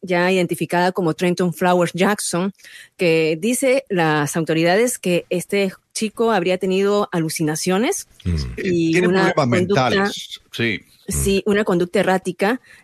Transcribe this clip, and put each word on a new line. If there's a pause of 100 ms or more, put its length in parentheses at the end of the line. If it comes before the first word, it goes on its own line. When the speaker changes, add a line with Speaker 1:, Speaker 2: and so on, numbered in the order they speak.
Speaker 1:
ya
identificada
como
Trenton
Flowers
Jackson, (460)
que
dice
las
autoridades
que
este (220)
chico
habría
tenido
alucinaciones (180)
Speaker 2:
Mm. (240)
Speaker 1:
y
Speaker 3:
Tiene
Speaker 1:
una
Speaker 3:
problemas
Speaker 1:
conducta
Speaker 3:
mentales, (120)
sí. (280)
Speaker 1:
Sí,
Speaker 2:
Mm.
Speaker 1:
una
conducta
errática (240)